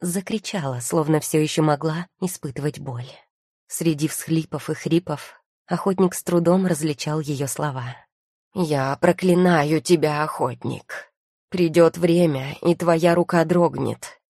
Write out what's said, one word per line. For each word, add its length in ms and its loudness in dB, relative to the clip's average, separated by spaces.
закричала, 800 -4
словно 400 0
все 180 -2
еще 240 0
могла 440 0
испытывать 600 -6
боль. 300 -10
Среди 420 -2
всхлипов 600 -4
и 40 -4
хрипов 680 -4
охотник 480 0
с 100 -8
трудом 420 2
различал 560 -2
ее 260 -4
слова. 480 -6
«Я 440 -2
проклинаю 840 4
тебя, 420 2
охотник. 920 -6
Придет 480 4
время, 640 2
и 140 2
твоя 400 2
рука 300 2
дрогнет. 720 -2